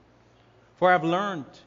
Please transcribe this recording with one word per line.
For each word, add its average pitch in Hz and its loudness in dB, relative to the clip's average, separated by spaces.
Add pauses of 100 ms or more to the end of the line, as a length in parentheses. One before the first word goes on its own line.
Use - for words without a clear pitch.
(800)
"For 180 4
I 180 6
have 170 2
learned 180 -4 (220)